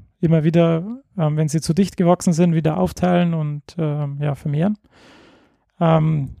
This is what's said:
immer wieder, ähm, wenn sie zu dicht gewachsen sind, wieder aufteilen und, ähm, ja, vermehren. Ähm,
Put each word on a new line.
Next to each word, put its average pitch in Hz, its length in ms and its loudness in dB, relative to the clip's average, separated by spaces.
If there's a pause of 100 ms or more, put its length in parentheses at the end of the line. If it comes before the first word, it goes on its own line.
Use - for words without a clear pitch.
(220)
immer 160 220 2
wieder, 165 420 2 (320)
ähm, 151 200 0
wenn 156 100 0
sie 156 140 -2
zu 165 120 -4
dicht 180 240 0
gewachsen 175 360 2
sind, 170 200 2
wieder 156 240 0
aufteilen 175 560 0
und, 147 300 -6 (160)
ähm, 147 420 -4
ja, 147 140 -2
vermehren. 160 420 -2 (1040)
Ähm, 156 600 0